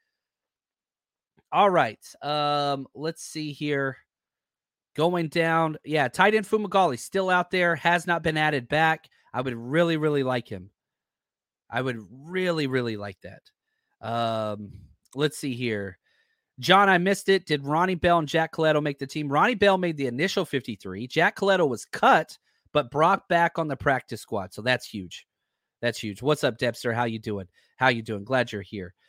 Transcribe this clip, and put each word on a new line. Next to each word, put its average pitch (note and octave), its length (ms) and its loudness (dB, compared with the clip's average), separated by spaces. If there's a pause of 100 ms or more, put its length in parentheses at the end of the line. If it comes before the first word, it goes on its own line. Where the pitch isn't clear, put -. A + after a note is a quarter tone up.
(1500)
All F#3+ 200 4
right. C#3 280 2 (240)
Um, D3 720 -2
let's D#3+ 280 -8
see D#3 300 -10
here. C#3 440 -4 (1000)
Going E3+ 320 0
down. E3 560 0
Yeah, D3 240 0
tight G3+ 260 4
end A3 120 -2
Fumagalli F#3+ 520 2
still F#3+ 320 -2
out F3+ 200 2
there, F3 240 2
has E3+ 320 0
not E3+ 160 0
been D#3+ 140 -2
added D3+ 320 0
back. D#3+ 400 0 (240)
I A#2+ 80 -4
would B2+ 160 -4
really, D#3+ 400 0
really D3 260 0
like B2+ 240 -2
him. F#2+ 240 -14 (1000)
I A#2 140 -6
would B2+ 160 -6 (120)
really, D#3+ 580 -2
really A#2+ 280 -2
like G2+ 260 -12
that. - 200 -18 (580)
Um, A2 680 -4 (440)
let's D3 220 -2
see C3+ 180 -8
here. G#2+ 440 -6 (640)
John, F#3+ 280 6
I F#3+ 100 6
missed F#3+ 300 0
it. F#3+ 180 2
Did C#3+ 200 -2
Ronnie F3 300 2
Bell E3+ 240 4
and D3+ 80 -2
Jack D#3+ 240 0
Coletto D#3 280 2
make D3 200 -4
the C3+ 80 -6
team? D3+ 200 -6
Ronnie F3+ 280 2
Bell F#3+ 220 4
made F3 180 -2
the C#3 100 -2
initial D#3+ 380 -2
fifty-three. A2 640 -8
Jack F3+ 260 2
Coletto F#3+ 340 2
was A#2+ 160 -6
cut, - 540 2 (340)
but C3+ 200 -2
brought E3+ 360 2
back E3+ 300 2
on D#3+ 80 -2
the C#3 100 -4
practice B2+ 440 -2
squad. G2 340 -8
So G#2+ 80 -12
that's B2 240 -2
huge. F#2 400 -12 (560)
That's A#2+ 160 -2
huge. G#2 240 -10
What's D3 220 0
up, A#2 140 -2
Debster? A#2+ 340 -2
How A#2+ 120 0
you A2+ 140 -4
doing? G#2 300 -8 (280)
How C3 120 2
you A#2 140 0
doing? A2 200 -8
Glad A#2+ 300 -2
you're G2+ 100 -8
here. F#2+ 320 -12 (140)